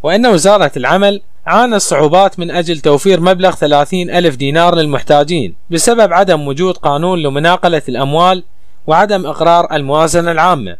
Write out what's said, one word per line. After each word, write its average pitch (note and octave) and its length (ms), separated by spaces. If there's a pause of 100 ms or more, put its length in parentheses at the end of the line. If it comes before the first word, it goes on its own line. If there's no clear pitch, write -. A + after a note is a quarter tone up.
وأن G#3 240
وزارة F#3+ 500
العمل F#3+ 460 (240)
عانت G#3+ 340
صعوبات E3+ 580
من E3+ 120
أجل E3 280
توفير D#3+ 420
مبلغ F#3 300
ثلاثين D3 600
ألف E3 260
دينار D#3+ 380
للمحتاجين D3 800 (160)
بسبب G#3 420
عدم E3+ 360
وجود E3+ 280
قانون D#3+ 460
لمناقلة D#3+ 680
الأموال D#3 560 (420)
وعدم F#3 400
إقرار E3+ 460
الموازنة D#3 600
العامة D#3+ 480